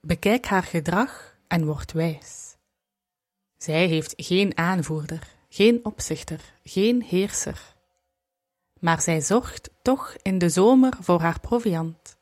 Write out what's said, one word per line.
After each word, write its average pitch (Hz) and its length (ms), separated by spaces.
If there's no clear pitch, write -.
Bekijk 202 460
haar 190 160
gedrag 175 720
en 170 180
word 151 260
wijs. - 640
Zij 160 300
heeft 160 300
geen 185 400
aanvoerder, 160 800
geen 233 360
opzichter, - 760
geen 226 400
heerser. - 760
Maar 165 200
zij 160 200
zorgt - 500
toch - 400
in 190 160
de 175 100
zomer 254 520
voor 175 200
haar 165 200
proviand 165 800